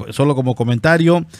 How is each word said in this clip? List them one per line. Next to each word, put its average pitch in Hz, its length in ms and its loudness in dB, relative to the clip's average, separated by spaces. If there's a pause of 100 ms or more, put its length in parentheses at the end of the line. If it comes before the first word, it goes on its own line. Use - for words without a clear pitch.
(120)
solo 143 240 0
como 127 180 -2
comentario, 165 720 2 (140)